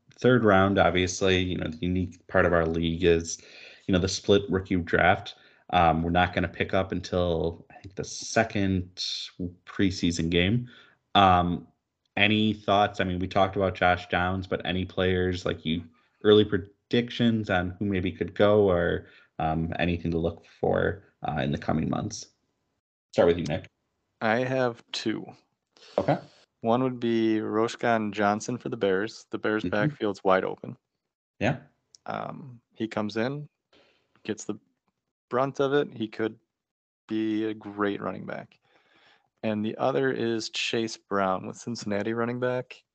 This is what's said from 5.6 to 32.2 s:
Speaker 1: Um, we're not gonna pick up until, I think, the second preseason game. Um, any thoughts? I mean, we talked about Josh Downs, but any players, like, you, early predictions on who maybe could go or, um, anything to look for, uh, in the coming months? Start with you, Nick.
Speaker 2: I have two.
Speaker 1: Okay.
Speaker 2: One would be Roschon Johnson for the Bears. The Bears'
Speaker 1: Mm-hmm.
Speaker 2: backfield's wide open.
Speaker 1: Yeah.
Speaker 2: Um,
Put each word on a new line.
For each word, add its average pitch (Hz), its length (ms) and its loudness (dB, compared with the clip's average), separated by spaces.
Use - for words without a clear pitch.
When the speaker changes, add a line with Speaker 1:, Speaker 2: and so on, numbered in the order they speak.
Speaker 1:
Um, 82 320 4
we're 85 80 -2
not 87 220 2
gonna 90 140 -2
pick - 260 -4
up 92 180 0
until, 87 760 -2
I - 60 -20
think, - 200 -20
the - 80 -8
second 95 920 -2
preseason 87 640 -2
game. 95 400 0
Um, 90 520 4
any 107 380 2
thoughts? 101 460 2
I 98 60 -2
mean, 90 140 -4
we 92 80 -2
talked 95 280 0
about 95 200 0
Josh 90 340 2
Downs, 92 380 -2
but - 180 -4
any 92 200 -2
players, 92 600 0
like, 87 200 -4
you, 82 180 -2
early 107 220 8
predictions 110 1040 -2
on 90 300 0
who 107 60 -2
maybe 92 260 0
could 87 240 -6
go 104 340 6
or, 85 380 0
um, 80 400 -2
anything 85 320 0
to 82 60 0
look 85 280 -4
for, - 580 -2
uh, - 180 -4
in 69 100 0
the 73 60 -2
coming - 320 -2
months? - 380 -6
Start 98 160 4
with 87 80 4
you, 82 80 -4
Nick. 85 200 -6
Speaker 2:
I 113 220 0
have 127 480 -2
two. 104 340 -6
Speaker 1:
Okay. 156 220 0
Speaker 2:
One 117 240 2
would 127 160 -4
be 113 400 2
Roschon 110 720 0
Johnson 104 460 0
for 131 120 -10
the 127 80 -6
Bears. 101 540 -2
The 110 80 -6
Bears' 107 240 -2
Speaker 1:
Mm-hmm. 90 80 -4
Speaker 2:
backfield's 107 520 -2
wide 95 200 4
open. - 340 -8
Speaker 1:
Yeah. 123 200 -2
Speaker 2:
Um, 117 560 -10